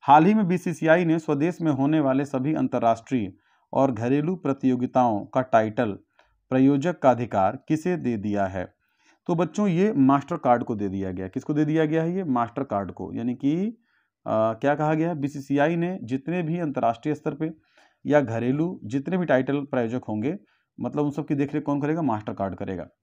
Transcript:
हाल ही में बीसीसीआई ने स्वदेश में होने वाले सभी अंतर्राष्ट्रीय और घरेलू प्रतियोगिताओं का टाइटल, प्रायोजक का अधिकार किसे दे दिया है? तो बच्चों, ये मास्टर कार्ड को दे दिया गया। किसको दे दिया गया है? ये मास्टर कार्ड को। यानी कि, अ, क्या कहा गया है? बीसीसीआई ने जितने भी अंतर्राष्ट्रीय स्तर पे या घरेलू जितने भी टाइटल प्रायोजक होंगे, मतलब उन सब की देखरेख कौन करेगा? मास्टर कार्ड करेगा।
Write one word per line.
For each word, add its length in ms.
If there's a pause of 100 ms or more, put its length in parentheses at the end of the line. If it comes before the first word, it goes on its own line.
हाल 240
ही 80
में 140
बीसीसीआई 580
ने 140
स्वदेश 420
में 100
होने 280
वाले 260
सभी 280
अंतर्राष्ट्रीय 800 (400)
और 180
घरेलू 440
प्रतियोगिताओं 880
का 160
टाइटल, 560 (520)
प्रायोजक 500
का 120
अधिकार 560
किसे 300
दे 200
दिया 280
है? 300 (520)
तो 80
बच्चों, 320
ये 260
मास्टर 440
कार्ड 260
को 120
दे 140
दिया 220
गया। 160
किसको 260
दे 120
दिया 200
गया 180
है? 120
ये 80
मास्टर 400
कार्ड 280
को। 220
यानी 220
कि, 320 (580)
अ, 280
क्या 220
कहा 180
गया 160
है? 60
बीसीसीआई 600
ने 280
जितने 400
भी 160
अंतर्राष्ट्रीय 560
स्तर 180
पे 420 (300)
या 160
घरेलू 640
जितने 340
भी 80
टाइटल 340
प्रायोजक 500
होंगे, 300 (400)
मतलब 260
उन 60
सब 160
की 80
देखरेख 280
कौन 180
करेगा? 200
मास्टर 320
कार्ड 220
करेगा। 320 (160)